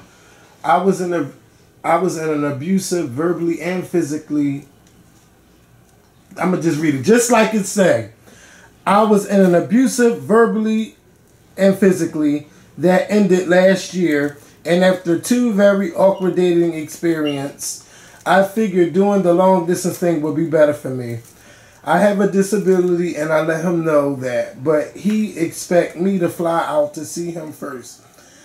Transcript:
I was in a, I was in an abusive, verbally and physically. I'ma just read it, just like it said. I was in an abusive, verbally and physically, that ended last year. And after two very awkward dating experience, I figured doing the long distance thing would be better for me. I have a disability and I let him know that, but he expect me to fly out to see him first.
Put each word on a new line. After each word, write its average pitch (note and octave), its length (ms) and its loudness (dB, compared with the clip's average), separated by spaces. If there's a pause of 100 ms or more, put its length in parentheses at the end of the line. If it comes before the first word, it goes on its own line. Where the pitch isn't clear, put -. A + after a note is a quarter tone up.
(640)
I D#3+ 200 2
was F#3 180 0
in F3 120 -4
a, D3+ 180 -4 (520)
I D#3+ 140 2
was E3+ 200 -2
in D#3+ 120 -4
an D3 140 -2
abusive, D#3+ 680 -2
verbally E3 520 -2
and F3+ 260 -4
physically. D3 800 -4 (1700)
I'ma F3+ 200 0
just D3+ 220 -2
read D3+ 160 0
it, B2+ 80 -6
just A#3 280 4
like A3 220 4
it G3+ 120 -2
said. D3 480 0 (720)
I G3+ 180 4
was G#3 220 2
in G3 160 2
an F3+ 140 6
abusive, G#3+ 680 2
verbally A3 760 0 (600)
and F#3+ 200 2
physically, D#3 720 0 (300)
that F3+ 320 2
ended F#3 380 2
last F#3 460 2
year. D3 440 0 (280)
And F3 180 2
after F3+ 340 0
two A#3+ 360 0
very G3 400 2
awkward F#3+ 420 2
dating E3+ 380 2
experience, D3+ 1160 -6 (360)
I F#3+ 180 4
figured F#3 500 0
doing G3 300 2
the E3+ 100 4
long F#3 320 2
distance F3 320 -2
thing E3+ 240 -2
would D3+ 140 -4
be E3 140 -2
better D3+ 240 4
for - 160 -10
me. A#2+ 300 -8 (640)
I D#3+ 160 0
have G3+ 200 2
a F#3+ 100 2
disability F3+ 840 0
and D#3 160 -4
I D#3 100 2
let D#3+ 220 -2
him E3+ 220 -2
know C#3+ 320 2
that, B2 460 -6
but D3+ 320 0
he G#3 440 -2
expect - 560 -2
me F#3+ 240 -2
to E3+ 100 0
fly E3 360 -2
out D3 300 -2
to D#3 100 -10
see E3+ 260 -8
him D#3 220 -12
first. B2+ 480 -16 (440)